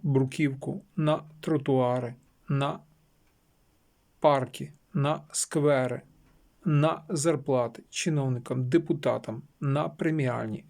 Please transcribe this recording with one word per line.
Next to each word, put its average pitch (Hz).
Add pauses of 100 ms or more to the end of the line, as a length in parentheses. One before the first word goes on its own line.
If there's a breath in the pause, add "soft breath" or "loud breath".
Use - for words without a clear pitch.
бруківку, 139 (140)
на 151 (180)
тротуари, 127 (340)
на 143 (1400)
парки, 143 (220)
на 147 (100)
сквери, 135 (600)
на 156
зарплати 139
чиновникам, 131
депутатам, 127 (180)
на 147
преміальні 131